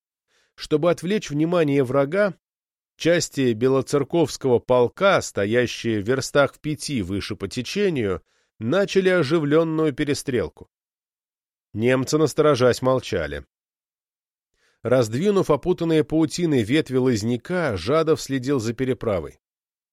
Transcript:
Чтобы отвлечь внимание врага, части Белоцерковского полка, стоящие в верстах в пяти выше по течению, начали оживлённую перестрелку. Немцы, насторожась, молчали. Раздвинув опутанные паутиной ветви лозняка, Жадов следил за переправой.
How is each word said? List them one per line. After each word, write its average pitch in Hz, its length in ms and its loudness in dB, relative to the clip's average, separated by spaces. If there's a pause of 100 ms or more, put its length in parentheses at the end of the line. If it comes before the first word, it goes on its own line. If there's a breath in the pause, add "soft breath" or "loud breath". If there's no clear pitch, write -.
(560)
Чтобы 156 340 0
отвлечь 180 400 -2
внимание 147 540 0
врага, 139 520 0 (600)
части 147 560 0
Белоцерковского 131 1080 0
полка, 127 600 2
стоящие 110 800 -2
в 95 80 -6
верстах 131 460 0
в - 80 -20
пяти 143 400 -6
выше 95 340 -6
по 98 140 -8
течению, 127 760 -2 (360)
начали 185 500 2
оживлённую 160 840 2
перестрелку. 127 800 -4 (1040)
Немцы, 123 440 0
насторожась, 143 640 2
молчали. 87 640 -2 (1400)
Раздвинув 131 640 0
опутанные 165 560 0
паутиной 156 580 0
ветви 131 320 -2
лозняка, 127 800 -2
Жадов 147 460 0
следил 135 400 -2
за 113 120 -4
переправой. 113 680 -4 (540)